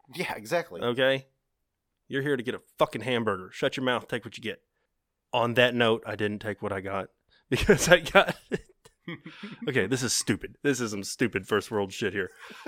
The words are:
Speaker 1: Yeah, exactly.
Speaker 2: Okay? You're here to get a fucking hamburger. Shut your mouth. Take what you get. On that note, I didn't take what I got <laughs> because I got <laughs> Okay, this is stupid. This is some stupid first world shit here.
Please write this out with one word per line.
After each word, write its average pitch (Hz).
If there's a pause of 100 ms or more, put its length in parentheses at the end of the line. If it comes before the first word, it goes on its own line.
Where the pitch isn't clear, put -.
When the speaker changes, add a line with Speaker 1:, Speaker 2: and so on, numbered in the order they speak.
(140)
Speaker 1:
Yeah, 175
exactly. 135
Speaker 2:
Okay? 131 (800)
You're 135
here 143
to 120
get 113
a 92 (180)
fucking 151
hamburger. 107
Shut -
your 131
mouth. 123
Take 120
what 113
you -
get. 107 (680)
On 120
that 123
note, 113
I 110
didn't 104
take 104
what 104
I 98
got 95 (200)
<laughs> -
because 151
I 175
got 175 (120)
<laughs> - (1120)
Okay, 123
this 120
is 120
stupid. -
This 135
is 117
some 101
stupid 98
first 104
world 101
shit 98
here. 95 (380)